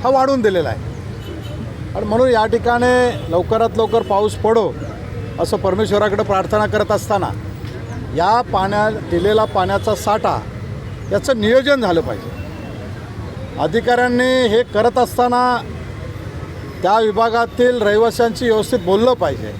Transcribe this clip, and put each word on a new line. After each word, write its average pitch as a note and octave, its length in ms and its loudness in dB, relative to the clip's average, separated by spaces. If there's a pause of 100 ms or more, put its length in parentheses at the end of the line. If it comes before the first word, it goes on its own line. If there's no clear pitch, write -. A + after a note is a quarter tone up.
हा B3 60 2
वाढवून C4 320 4
दिलेला F#3 280 2
आहे. - 100 -4 (1160)
आणि G3+ 100 -4
म्हणून A#3 240 4
या A3 160 4
ठिकाणी A#3+ 840 2
लवकरात A3 440 2
लवकर A3 260 2
पाऊस G#3 340 0
पडो A3 360 2 (680)
असं E3+ 180 0
परमेश्वराकडे G3+ 680 0
प्रार्थना G3+ 420 0
करत G#3 260 0
असताना, G3 380 0 (880)
या G3 260 2
पाण्या-, G#3 680 -2
दिलेला G3+ 360 2
पाण्याचा G3 500 0
साठा G3+ 440 0 (720)
याचं A3 300 0
नियोजन B3+ 400 4
झालं F3 200 2
पाहिजे. A#2+ 280 -6 (1300)
अधिकाऱ्यांनी B3 880 2
हे A3 160 4
करत A3+ 340 2
असताना B3 600 2 (1200)
त्या G3+ 180 4
विभागातील A#3 840 2
रहिवाशांशी A3 640 2
व्यवस्थित A3 340 2
बोललं G3 340 4
पाहिजे. B2+ 460 -4